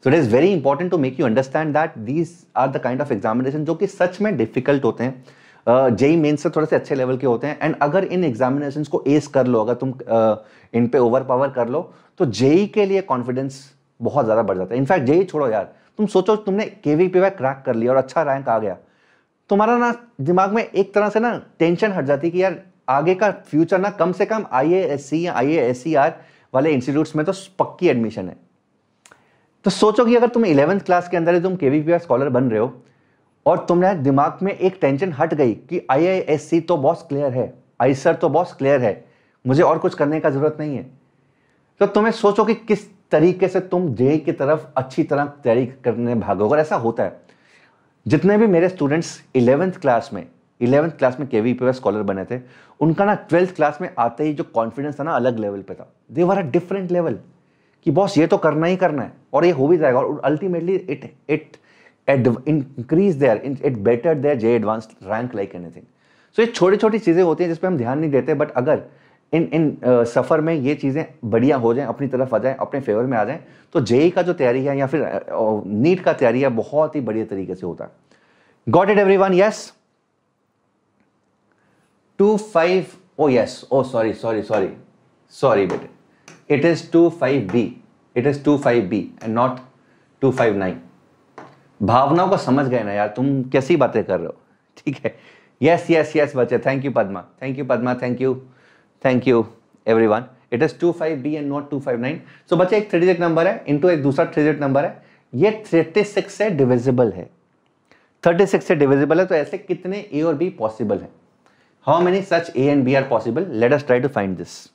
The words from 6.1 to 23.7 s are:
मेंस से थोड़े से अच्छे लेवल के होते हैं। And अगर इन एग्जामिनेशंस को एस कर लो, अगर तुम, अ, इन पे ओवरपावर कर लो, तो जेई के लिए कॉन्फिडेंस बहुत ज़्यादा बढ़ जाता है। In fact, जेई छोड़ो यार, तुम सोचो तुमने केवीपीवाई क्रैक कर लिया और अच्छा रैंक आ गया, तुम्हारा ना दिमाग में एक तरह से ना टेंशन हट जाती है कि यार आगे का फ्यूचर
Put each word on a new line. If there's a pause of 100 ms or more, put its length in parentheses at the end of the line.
मेंस
से
थोड़े
से
अच्छे
लेवल
के
होते
हैं।
And
अगर
इन
एग्जामिनेशंस
को
एस
कर
लो,
अगर
तुम, (160)
अ, (380)
इन
पे
ओवरपावर
कर
लो, (240)
तो
जेई
के
लिए
कॉन्फिडेंस (280)
बहुत
ज़्यादा
बढ़
जाता
है।
In
fact,
जेई
छोड़ो
यार, (220)
तुम
सोचो
तुमने
केवीपीवाई
क्रैक
कर
लिया
और
अच्छा
रैंक
आ
गया, (720)
तुम्हारा
ना (140)
दिमाग
में
एक
तरह
से
ना (140)
टेंशन
हट
जाती
है
कि
यार (280)
आगे
का
फ्यूचर